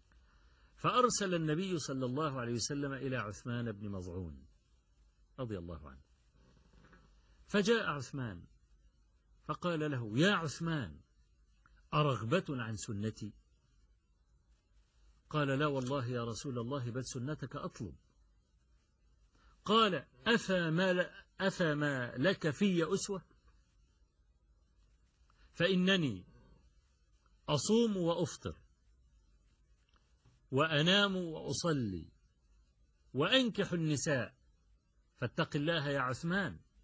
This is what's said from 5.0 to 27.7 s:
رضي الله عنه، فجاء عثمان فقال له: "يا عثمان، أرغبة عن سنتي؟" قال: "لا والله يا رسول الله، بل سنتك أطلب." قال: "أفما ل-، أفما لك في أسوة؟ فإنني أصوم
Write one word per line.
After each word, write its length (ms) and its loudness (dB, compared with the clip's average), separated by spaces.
رضي 200 -6
الله 320 -12
عنه، 100 -20
فجاء 440 2
عثمان 540 -6
فقال 460 -2
له: 280 -2
"يا 140 6
عثمان، 680 -4
أرغبة 500 2
عن 140 -6
سنتي؟" 560 -6
قال: 180 2
"لا 180 2
والله 400 0
يا 180 -2
رسول 340 -6
الله، 320 -4
بل 140 -6
سنتك 520 -6
أطلب." 380 -8
قال: 420 4
"أفما 640 2
ل-، 180 2
أفما 760 0
لك 340 2
في 440 2
أسوة؟ 280 -4
فإنني 680 2
أصوم 480 4